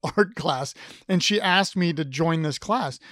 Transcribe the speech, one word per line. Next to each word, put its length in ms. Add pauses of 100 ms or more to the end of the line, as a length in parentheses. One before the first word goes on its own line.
<laughs> 140
art 180
class. 380 (340)
And 160
she 160
asked 380
me 160
to 100
join 380
this 180
class. 400 (120)